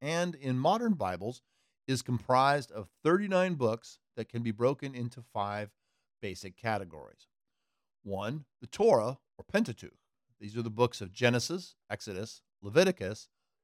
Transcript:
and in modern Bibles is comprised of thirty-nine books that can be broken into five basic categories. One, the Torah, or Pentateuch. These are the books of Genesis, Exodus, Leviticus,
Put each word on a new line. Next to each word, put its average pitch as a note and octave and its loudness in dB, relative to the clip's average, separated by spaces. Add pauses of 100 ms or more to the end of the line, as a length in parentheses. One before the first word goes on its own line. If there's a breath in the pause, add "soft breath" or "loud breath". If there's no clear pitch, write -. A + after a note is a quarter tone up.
and E3 -2
in C3 -2
modern G#3+ 2
Bibles G2 -4 (440)
is C3 0
comprised C3 2
of G#2 -10 (140)
thirty-nine F#3 2
books A#2 -2 (180)
that A2+ -8
can A#2+ -4
be A#2 0
broken B2+ 0
into A#2+ -8
five G#2 -4 (540)
basic F#2+ -10
categories. E2 -6 (720)
One, G#2 -6 (160)
the A#2+ -16
Torah, C3+ 4 (180)
or - -20
Pentateuch. G3 -2 (480)
These G#2+ -12
are A#2+ -4
the A2+ -4
books A#2 2
of F#2 -10
Genesis, B2 0 (160)
Exodus, G#2 -8 (220)
Leviticus, G#2+ 2 (360)